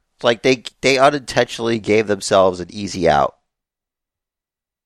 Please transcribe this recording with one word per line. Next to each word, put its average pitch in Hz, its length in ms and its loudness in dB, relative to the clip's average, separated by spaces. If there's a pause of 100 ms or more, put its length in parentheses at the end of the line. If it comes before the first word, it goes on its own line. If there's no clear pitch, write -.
(160)
It's - 80 -8
like 120 180 0
they, 127 200 0 (180)
they 135 180 0
unintentionally 123 840 0
gave 104 260 2
themselves 95 540 0
an 85 100 -10
easy 95 380 -4
out. 71 280 0 (1500)